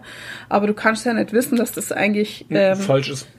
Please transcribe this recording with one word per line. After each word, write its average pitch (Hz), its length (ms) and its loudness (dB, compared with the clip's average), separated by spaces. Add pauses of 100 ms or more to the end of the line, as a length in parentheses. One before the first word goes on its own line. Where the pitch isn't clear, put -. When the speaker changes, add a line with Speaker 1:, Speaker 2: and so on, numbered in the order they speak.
(480)
Speaker 1:
Aber 202 180 2
du 208 80 2
kannst 220 320 0
ja 247 60 0
nicht 214 220 0
wissen, 254 240 2
dass 247 160 0
das - 180 -6
eigentlich, 208 580 0
ähm, 196 280 4
Speaker 2:
Falsch 139 320 2
ist. 139 180 -10 (120)